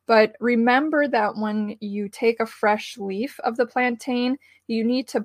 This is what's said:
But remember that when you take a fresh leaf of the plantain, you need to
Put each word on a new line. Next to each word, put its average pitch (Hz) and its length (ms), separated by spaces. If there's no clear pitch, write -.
But 220 320
remember 254 720
that 220 280
when 214 440
you 202 280
take 226 320
a 226 60
fresh 214 520
leaf 202 420
of 226 160
the 240 100
plantain, 247 720
you 226 180
need 254 240
to 220 160